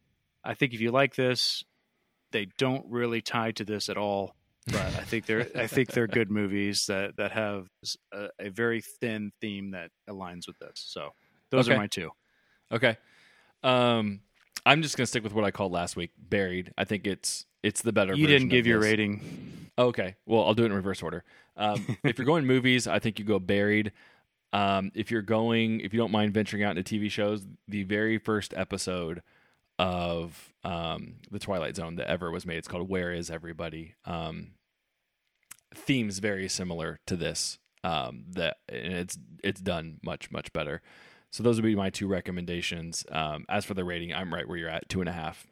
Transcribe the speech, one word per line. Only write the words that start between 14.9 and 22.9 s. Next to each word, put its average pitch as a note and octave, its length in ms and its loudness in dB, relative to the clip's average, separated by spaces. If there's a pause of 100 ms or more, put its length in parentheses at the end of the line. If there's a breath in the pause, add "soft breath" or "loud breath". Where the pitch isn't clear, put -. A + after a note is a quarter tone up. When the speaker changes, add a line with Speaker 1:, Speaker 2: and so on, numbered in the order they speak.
Speaker 2:
gonna B2 100 2
stick A2 180 -2
with G#2 100 -4
what G#2+ 100 4
I G2 60 4
called F#2+ 220 -2
last F2 240 -2
week, F2 220 -6
Buried. F#2 580 -2
I G2 80 0
think G2+ 220 -2
it's, - 400 -4 (160)
it's G#2 200 0
the A2+ 100 2
better F#2+ 220 4
Speaker 1:
You D3+ 120 6
Speaker 2:
version C#3+ 160 8
Speaker 1:
didn't B2+ 80 2
give B2 100 8
Speaker 2:
of A#2 60 2
Speaker 1:
your A2+ 140 6
Speaker 2:
this. G#2+ 100 6
Speaker 1:
rating. - 880 -2
Speaker 2:
Okay. A#2 380 2 (100)
Well, A2 180 6
I'll G#2+ 100 6
do A#2 80 6
it A#2 40 6
in G#2 80 0
reverse F#2+ 280 -2
order. E2+ 220 -6 (320 soft breath)
Um, G#2 440 0
Speaker 1:
<laughs> - 40 -2
Speaker 2:
if C3+ 140 2
you're C3 80 -2
going D3+ 200 4
movies, B2+ 400 4
I G2 140 2